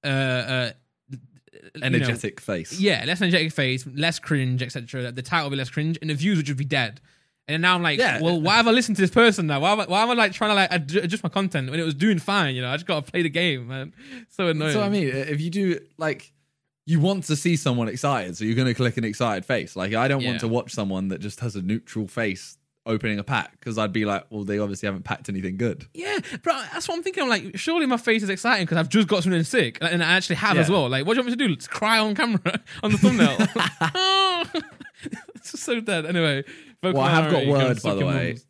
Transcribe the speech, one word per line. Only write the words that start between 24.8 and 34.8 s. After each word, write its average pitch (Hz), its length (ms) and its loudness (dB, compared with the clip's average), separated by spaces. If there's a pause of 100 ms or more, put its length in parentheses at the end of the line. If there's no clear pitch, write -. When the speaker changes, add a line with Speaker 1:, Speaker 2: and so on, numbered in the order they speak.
Speaker 2:
haven't 98 160 -6
packed - 260 -8
anything 95 280 -6
good." 113 280 -4 (100)
Speaker 1:
Yeah, 370 240 -4 (240)
bro, 339 100 0 (180)
that's 339 160 -8
what 359 100 -2
I'm 339 60 -8
thinking. 370 200 -4
I'm 262 60 0
like, 196 280 -2
"Surely 320 300 0
my 254 100 0
face 226 260 0
is 196 60 -2
exciting 196 380 0
'cause 165 100 2
I've 160 120 0
just 208 180 4
got 185 160 2
something 175 200 2
sick, 151 380 0
and 170 220 0
I 165 100 4
actually 185 240 2
have 202 200 2
as 160 120 4
Speaker 2:
Yeah. 185 60 4
Speaker 1:
well. 139 140 4
Like, 131 160 0
what 214 80 2
do 240 60 4
you - 60 2
want 240 140 -2
me 285 40 2
to 247 40 2
do? 175 60 2
Let's - 140 -8
cry 220 320 0
on 214 160 0
camera 233 440 0 (120)
<laughs> - 120 -12
on 214 80 2
the 208 60 2
thumbnail?" 170 400 6
Speaker 2:
<laughs> 220 100 4 (320)
Speaker 1:
<laughs> 160 160 0
Oh. 381 540 2
<laughs> - 40 -20 (840)